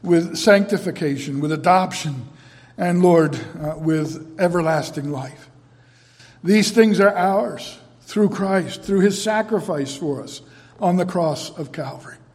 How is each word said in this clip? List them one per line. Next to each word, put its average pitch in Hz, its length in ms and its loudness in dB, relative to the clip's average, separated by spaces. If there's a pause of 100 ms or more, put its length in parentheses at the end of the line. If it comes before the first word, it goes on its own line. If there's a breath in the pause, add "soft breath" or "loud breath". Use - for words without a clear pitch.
with 170 340 2
sanctification, 170 1040 0
with 151 120 -2
adoption, 156 720 0 (500 soft breath)
and, 175 260 0
Lord, 160 360 4 (220)
uh, 151 160 -6
with 156 640 -4
everlasting 160 720 -2
life. 131 400 -12 (920 soft breath)
These 208 280 4
things 220 300 4
are 202 140 4
ours 196 640 -2 (240)
through 208 280 0
Christ, 190 520 -2
through 196 180 0
his 190 220 2
sacrifice 214 720 -2
for 139 280 -6
us - 180 -16 (400 soft breath)
on 180 160 2
the 180 80 2
cross 170 540 -2
of 147 140 -10
Calvary. - 440 -12 (180)